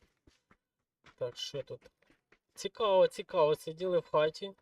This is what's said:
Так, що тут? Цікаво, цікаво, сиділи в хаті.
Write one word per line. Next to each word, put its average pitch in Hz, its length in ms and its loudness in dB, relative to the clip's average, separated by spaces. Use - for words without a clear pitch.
Так, 123 220 -8
що - 260 -8
тут? - 160 -14
Цікаво, 190 540 2
цікаво, 165 480 0
сиділи 170 440 -4
в - 120 -6
хаті. 156 400 0